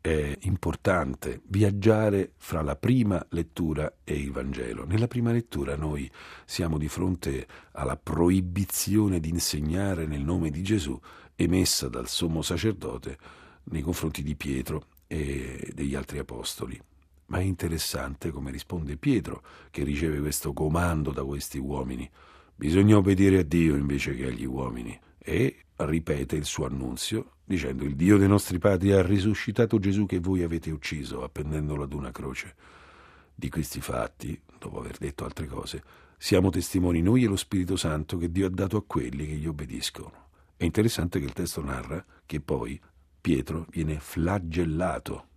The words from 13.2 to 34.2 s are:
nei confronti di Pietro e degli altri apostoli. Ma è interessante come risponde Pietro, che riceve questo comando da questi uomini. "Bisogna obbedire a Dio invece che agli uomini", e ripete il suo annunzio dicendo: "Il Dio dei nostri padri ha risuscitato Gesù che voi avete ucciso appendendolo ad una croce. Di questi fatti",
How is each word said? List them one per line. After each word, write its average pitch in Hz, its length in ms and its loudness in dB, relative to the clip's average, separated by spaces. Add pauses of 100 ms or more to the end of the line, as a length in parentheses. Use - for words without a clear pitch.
nei 76 180 -6
confronti 78 400 -4
di 73 120 -2
Pietro 71 520 -6 (180)
e 69 680 -6
degli 71 220 -4
altri 67 240 -6
apostoli. - 640 -8 (460)
Ma 90 100 -2
è 90 60 2
interessante 82 880 -2
come 69 180 -8
risponde 73 480 -6
Pietro, - 460 0 (260)
che - 140 -4
riceve 73 360 0
questo 73 320 -2
comando 78 600 0
da 67 120 -4
questi 69 360 -6
uomini. 67 500 -6 (460)
"Bisogna 98 420 6
obbedire 95 400 8
a 90 60 6
Dio 78 320 4
invece 71 400 0
che 65 100 -4
agli 62 200 -4
uomini", 62 540 -6 (200)
e 104 460 0 (100)
ripete 78 600 0
il 76 100 -2
suo - 200 -4
annunzio 65 680 -4 (100)
dicendo: 71 400 -2
"Il 71 120 -2
Dio 92 220 8
dei 98 100 8
nostri 95 320 6
padri 98 320 6
ha 98 100 8
risuscitato 104 760 2
Gesù 98 280 2
che 92 140 -2
voi 92 220 2
avete 82 300 -2
ucciso 69 520 -6
appendendolo 73 600 -4
ad 69 100 -8
una 69 180 -6
croce. - 440 -10 (800)
Di 69 140 -6
questi 73 320 -4
fatti", - 580 -6 (180)